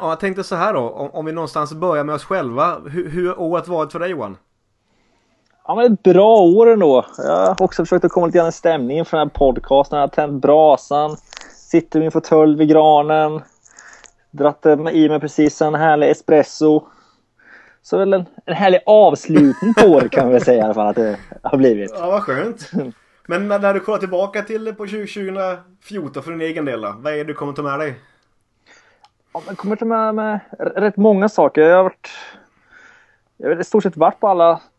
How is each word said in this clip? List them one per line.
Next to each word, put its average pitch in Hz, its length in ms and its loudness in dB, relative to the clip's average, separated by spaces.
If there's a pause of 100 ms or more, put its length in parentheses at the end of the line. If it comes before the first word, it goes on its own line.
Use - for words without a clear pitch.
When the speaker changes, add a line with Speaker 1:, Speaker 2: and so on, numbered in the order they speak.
Speaker 1:
ja, 165 80 -6
jag 160 100 -6
tänkte 196 240 -6
så 190 120 -8
här 190 180 -4
då, 151 60 -2 (100)
om, 143 220 -10
om 156 140 -10
vi 156 60 -8
någonstans 156 420 -8
börjar 160 300 -4
med 151 120 -6
oss 139 100 -10
själva. 156 540 -4 (100)
Hur, 160 200 -8
hur 175 180 -6
har 180 140 -8
året 165 260 -4
varit 156 240 -6
för 170 80 -12
dig, 175 120 -6
Johan? 104 260 -10 (1300)
Speaker 2:
Ja, 165 80 -4
men 233 180 4
ett 185 100 -4
bra 196 340 6
år 196 320 6
ändå. 160 360 4 (120)
Jag 165 300 -2
har 185 140 -2
också 180 240 -2
försökt 175 200 0
att 170 60 2
komma 175 140 0
lite 165 120 0
grann 165 120 2
i - 20 -6
stämningen 156 540 -2
för - 120 -6
den 151 100 0
här - 120 -12
podcasten. 139 600 0
Jag 143 40 2
har 139 40 -2
tänt 143 340 -4
brasan, 151 760 2 (520)
sitter 165 300 0
i - 20 0
min 156 100 -2
fåtölj 156 460 2
vid 151 120 2
granen, 156 720 2 (920)
dratt, 143 340 -2
eh, 151 140 4 (120)
i 156 180 2
mig 151 100 -2
precis 147 420 -2
en 156 140 -2
härlig 151 340 2
espresso. 151 800 0 (960)
Så - 160 -6
väl 196 160 0
en, 185 120 -2 (200)
en 170 100 -6
härlig 185 300 2
avslutning 170 880 4
på 214 140 6
året 131 240 4
kan 127 180 0
vi 123 100 4
säga 123 180 2
i 110 40 2
alla 107 120 0
fall 104 140 -2
att 104 80 -2
det 110 220 -2 (260)
har - 140 -4
blivit. 110 360 0
Speaker 1:
Ja, 170 140 -8
vad 196 160 -2
skönt. 139 480 -8 (560)
Men 185 200 -6
när, 202 120 -2
när 202 140 -2
du 196 60 -2
kollar 202 200 -6
tillbaka 190 420 -6
till 220 340 -10
på 208 120 -14
tjugo, 208 200 -10
tjugohundrafjorton 185 1160 -10
för 165 80 -14
din 165 100 -10
egen 160 240 -6
del 117 160 -8
då, 101 160 -10
vad 143 160 -8
är 151 40 -6
det 151 60 -8
du 151 100 -10
kommer 143 200 -10
ta 143 80 -12
med 143 180 -8
dig? 147 160 -8 (1400)
Speaker 2:
Ja, 165 140 -14
men 196 80 -14
kommer 202 200 -6
ta 226 100 -8
med 220 300 -4
mig 214 240 -6 (200)
r-, - 160 -6
rätt 202 220 -2
många 208 320 2
saker. 151 320 0
Jag 165 160 6
har 185 60 4
varit, - 260 -6 (1300)
jag - 120 -6
har 165 120 -2
i - 20 -4
stort 208 200 -2
sett 185 140 -4
varit 165 220 2
på 220 80 0
alla 170 340 2 (180)